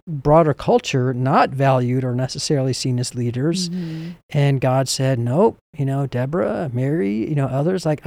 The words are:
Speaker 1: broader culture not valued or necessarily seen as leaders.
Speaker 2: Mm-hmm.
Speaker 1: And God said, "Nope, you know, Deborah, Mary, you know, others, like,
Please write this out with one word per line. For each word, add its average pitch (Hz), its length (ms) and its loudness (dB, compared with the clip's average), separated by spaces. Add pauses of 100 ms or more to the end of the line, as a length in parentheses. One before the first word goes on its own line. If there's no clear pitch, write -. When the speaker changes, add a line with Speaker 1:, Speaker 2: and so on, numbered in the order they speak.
Speaker 1:
broader 151 440 4
culture 131 600 0
not 135 380 2
valued 127 520 2
or 123 100 -2
necessarily 131 600 -2
seen 123 260 -2
as - 160 -6
leaders. 135 540 -2
Speaker 2:
Mm-hmm. 165 400 -8 (220)
Speaker 1:
And 143 280 2
God 131 300 0
said, 131 300 0
"Nope, 123 380 2 (200)
you 139 80 -2
know, 135 220 -2
Deborah, 160 640 -2
Mary, 180 560 -2
you 156 60 -2
know, 143 100 0
others, 151 400 -2
like, 151 220 0